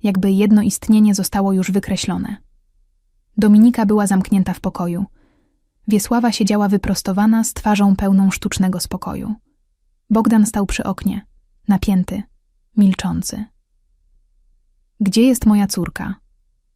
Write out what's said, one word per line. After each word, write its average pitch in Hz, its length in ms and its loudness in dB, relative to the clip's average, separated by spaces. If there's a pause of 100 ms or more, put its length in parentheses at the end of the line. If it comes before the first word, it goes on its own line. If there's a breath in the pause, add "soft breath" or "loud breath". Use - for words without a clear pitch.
Jakby 196 280 0
jedno 208 300 4
istnienie 214 540 2
zostało 196 380 -2
już 185 180 -2
wykreślone. 190 680 -4 (1000)
Dominika 214 480 6
była 208 220 0
zamknięta 190 460 0
w - 60 -10
pokoju. 180 460 -6 (840)
Wiesława 226 440 0
siedziała 208 360 0
wyprostowana, 202 760 0
z - 100 -6
twarzą 202 420 2
pełną 196 360 2
sztucznego 185 480 -4
spokoju. - 560 -8 (760)
Bogdan 220 360 4
stał 208 200 -4
przy - 180 -6
oknie, 196 420 -6 (420)
napięty, 190 560 -2 (540)
milczący. 190 680 0 (1500)
"Gdzie 202 220 2
jest 254 240 2
moja 208 220 4
córka?", - 480 -8 (600)